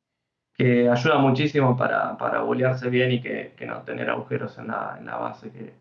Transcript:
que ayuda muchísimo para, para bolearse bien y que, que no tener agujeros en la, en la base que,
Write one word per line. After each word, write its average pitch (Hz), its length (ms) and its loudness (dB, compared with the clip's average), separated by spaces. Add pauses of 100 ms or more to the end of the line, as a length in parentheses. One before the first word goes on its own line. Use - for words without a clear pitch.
(580)
que 120 320 4
ayuda 135 300 4
muchísimo 135 580 4
para, - 400 0
para 117 240 -2
bolearse 123 480 0
bien 127 240 2
y 120 80 0
que, - 340 -8
que 123 100 -14
no 120 180 -10
tener 60 260 -6
agujeros - 480 -6
en 58 100 -12
la, 53 320 -6
en 57 60 -16
la 58 100 -10
base - 360 -8
que, - 300 -16